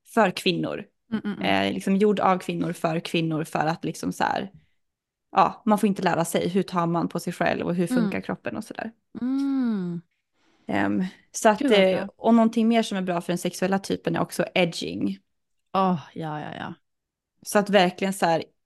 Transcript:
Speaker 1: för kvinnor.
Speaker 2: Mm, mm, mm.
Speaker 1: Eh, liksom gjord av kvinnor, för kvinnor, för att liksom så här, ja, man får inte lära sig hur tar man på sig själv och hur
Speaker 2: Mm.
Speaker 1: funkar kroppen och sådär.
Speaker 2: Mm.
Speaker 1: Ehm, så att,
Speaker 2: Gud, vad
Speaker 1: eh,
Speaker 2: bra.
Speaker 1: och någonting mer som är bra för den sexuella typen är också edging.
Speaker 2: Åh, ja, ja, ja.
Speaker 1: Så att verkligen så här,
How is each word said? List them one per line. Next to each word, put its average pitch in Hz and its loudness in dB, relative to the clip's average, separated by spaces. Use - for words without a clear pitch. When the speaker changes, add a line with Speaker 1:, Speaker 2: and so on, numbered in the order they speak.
Speaker 1:
för 208 4
kvinnor. 160 -2
Speaker 2:
Mm, 214 -4
mm, 202 -4
mm. 196 2
Speaker 1:
Eh, 196 0
liksom 190 0
gjord 202 4
av 185 4
kvinnor, 170 -4
för 170 -2
kvinnor, 160 -2
för 156 -2
att 165 -4
liksom 165 -6
så - -2
här, - -2
ja, 175 2
man 214 4
får 220 4
inte 190 0
lära 170 2
sig 175 0
hur 185 0
tar 170 -2
man 170 -2
på 175 -6
sig 175 -6
själv - 0
och 175 -2
hur 175 -2
Speaker 2:
Mm. 247 2
Speaker 1:
funkar 190 -2
kroppen - -8
och - -8
sådär. - -12
Speaker 2:
Mm. 247 -2
Speaker 1:
Ehm, 202 0
så - 2
att, 208 2
Speaker 2:
Gud, 277 2
vad 202 6
Speaker 1:
eh, 185 2
Speaker 2:
bra. 196 -6
Speaker 1:
och 226 2
någonting 226 4
mer 226 4
som 208 -4
är 185 -2
bra 180 -2
för 180 -6
den 180 0
sexuella 185 -2
typen 180 -4
är 160 0
också 175 -2
edging. 185 -2
Speaker 2:
Åh, 185 2
ja, 151 -8
ja, - -12
ja. - -10
Speaker 1:
Så - 2
att 202 0
verkligen 190 2
så 190 -2
här, 165 2